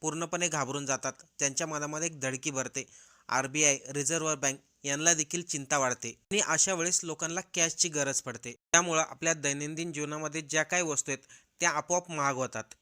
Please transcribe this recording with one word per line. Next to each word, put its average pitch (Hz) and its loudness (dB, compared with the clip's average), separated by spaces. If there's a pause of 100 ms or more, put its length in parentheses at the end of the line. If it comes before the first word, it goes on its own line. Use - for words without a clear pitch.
पूर्णपणे 165 -2
घाबरून 143 -2
जातात. 131 -2 (260)
त्यांच्या 143 0
मनामध्ये 151 -4
एक 160 -8
धडकी 131 -4
भरते. 131 -6 (420)
आरबीआय, 135 4 (100)
रिझर्व्ह 156 -2
बँक 135 -2 (260)
यांना 151 4
देखील 156 -2
चिंता 143 0
वाढते 123 0 (140)
आणि 202 2
अशा 160 2
वेळेस 175 0
लोकांना 165 -4 (140)
कॅशची 165 2
गरज 139 0
पडते. 120 -10 (200)
त्यामुळं 170 6
आपल्या 160 0
दैनंदिन 151 -2
जीवनामध्ये 151 -4
ज्या 156 0
काही 180 2
वस्तू 147 -2
आहेत - -8 (280)
त्या 170 6
आपोआप 175 0
महाग 143 0
होतात. 120 -4 (180)